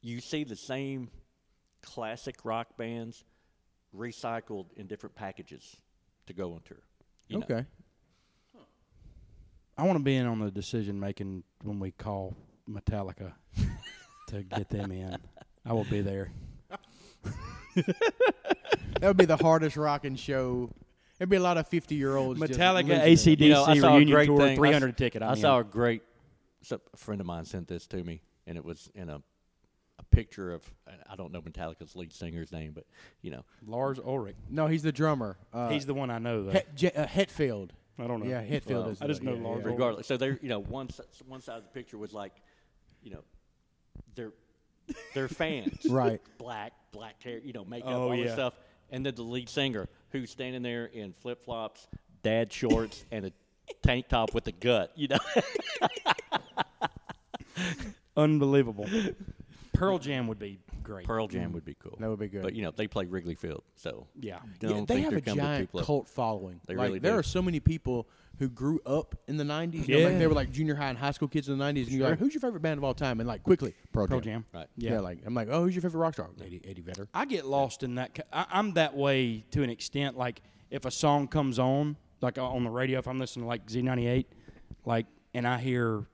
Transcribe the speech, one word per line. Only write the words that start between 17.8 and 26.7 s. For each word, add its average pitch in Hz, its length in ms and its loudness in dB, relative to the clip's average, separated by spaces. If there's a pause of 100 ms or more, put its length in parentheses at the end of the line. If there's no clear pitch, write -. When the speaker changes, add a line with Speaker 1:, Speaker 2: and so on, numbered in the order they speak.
Speaker 2:
That 185 80 6
would 190 100 6
be 185 80 12
the 156 100 6
hardest 160 400 6
rocking 143 400 -2
show. 123 540 -2 (480)
There'd 185 100 -2
be 196 80 6
a 185 40 4
lot 175 180 4
of 156 100 -2
fifty-year-olds 135 720 0
just 151 180 0
Speaker 3:
Metallica, 180 300 6
Speaker 2:
listening. 170 120 6 (120)
Speaker 3:
A 165 40 12
C 156 200 8
D 147 80 6
C 151 40 12
Speaker 1:
You 147 40 12
know, 143 120 10
I 151 140 10
saw 143 100 10
a 151 40 12
Speaker 3:
reunion 147 240 12
Speaker 1:
great 147 100 10
Speaker 3:
tour, 143 120 8
Speaker 1:
thing. 143 100 10
I 135 40 6
s-, 135 40 4
Speaker 3:
three 147 160 8
hundred 135 240 4
ticket, 113 260 0
I'm 110 100 2
Speaker 1:
I - 20 4
saw 131 260 6
Speaker 3:
in. 110 60 -2
Speaker 1:
a - 20 -16
great, 113 340 2 (600)
so, - 180 -8 (140)